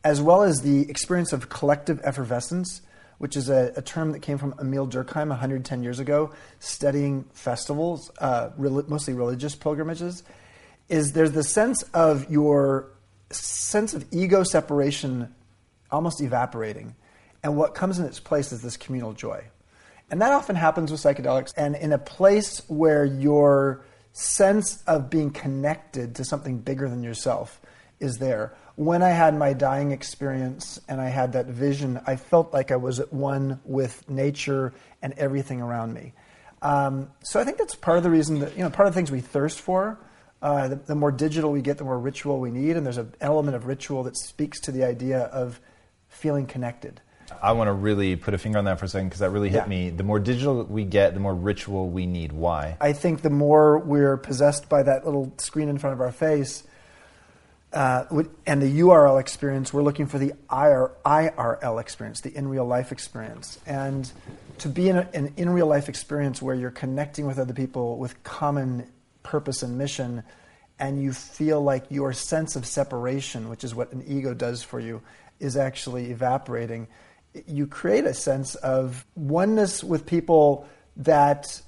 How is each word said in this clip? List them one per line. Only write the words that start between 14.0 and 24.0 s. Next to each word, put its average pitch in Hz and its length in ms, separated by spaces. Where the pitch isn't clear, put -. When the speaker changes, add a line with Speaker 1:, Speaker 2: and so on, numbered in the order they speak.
Speaker 1:
ego 185 320
separation 143 920
almost 156 300
evaporating. 117 760
And 147 140
what 151 180
comes 185 240
in 165 60
its - 140
place 147 320
is 117 120
this 123 140
communal 120 360
joy. 107 300
And 160 100
that 254 100
often 277 240
happens 160 360
with 156 100
psychedelics. 131 540
And 147 200
in 151 180
a 139 60
place 202 680
where 151 380
your 139 800